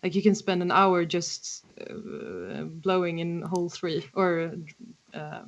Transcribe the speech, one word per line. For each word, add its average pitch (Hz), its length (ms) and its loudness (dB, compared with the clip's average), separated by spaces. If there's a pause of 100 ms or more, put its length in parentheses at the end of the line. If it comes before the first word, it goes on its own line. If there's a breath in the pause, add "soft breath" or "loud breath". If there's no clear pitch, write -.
Like, 175 120 -2
you 196 80 4
can 202 120 8
spend 185 260 0
an 175 100 0
hour 185 340 8
just, - 600 -4 (160)
uh, - 800 -8
blowing 170 560 0
in 170 220 -2
hole 175 280 -2
three, 175 440 -4
or, 170 400 0 (600)
uh 151 340 -10